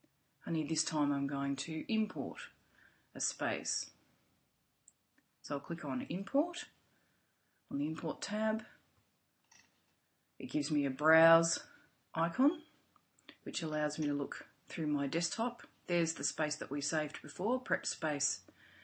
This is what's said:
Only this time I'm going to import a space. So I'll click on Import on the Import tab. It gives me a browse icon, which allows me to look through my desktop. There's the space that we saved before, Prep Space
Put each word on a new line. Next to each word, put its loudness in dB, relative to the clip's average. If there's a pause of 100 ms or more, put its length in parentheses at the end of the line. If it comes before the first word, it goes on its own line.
(440)
Only 0
this 0
time 2
I'm 0
going -2
to -6
import -2 (760)
a -8
space. -4 (1500)
So -6
I'll -2
click -6
on -2
Import 0 (1040)
on -2
the 0
Import -4
tab. -2 (1800)
It -8
gives -2
me 2
a 0
browse 8 (520)
icon, 2 (840)
which -6
allows -2
me 0
to 2
look -4 (220)
through -2
my 2
desktop. -2 (240)
There's 2
the -6
space -2
that -8
we -2
saved -2
before, -2
Prep -2
Space -2 (440)